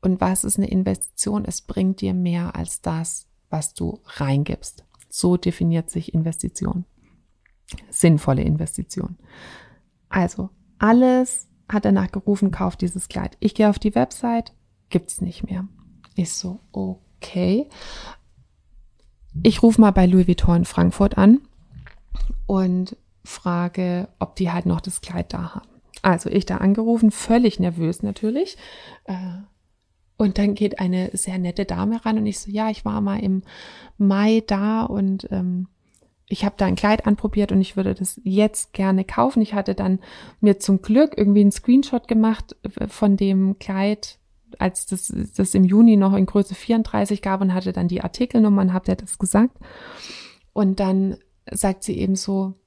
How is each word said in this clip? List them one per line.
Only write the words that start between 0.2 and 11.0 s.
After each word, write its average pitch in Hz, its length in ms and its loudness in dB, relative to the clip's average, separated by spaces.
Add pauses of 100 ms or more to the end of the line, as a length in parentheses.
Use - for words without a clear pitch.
ist - 140 -2
eine 196 120 -2
Investition? 190 760 -4
Es - 160 -8
bringt 190 400 -4
dir 190 120 -2
mehr 175 420 -2
als 165 260 -8
das, 165 460 -8 (220)
was 156 240 -6
du - 320 -8
reingibst. - 800 -4 (260)
So 180 280 0
definiert 165 520 -2
sich - 240 -8
Investition. - 720 -4 (1040)
Sinnvolle 147 540 2
Investition. 160 760 -4 (920)
Also, 190 400 -2 (300)
alles 254 680 2 (220)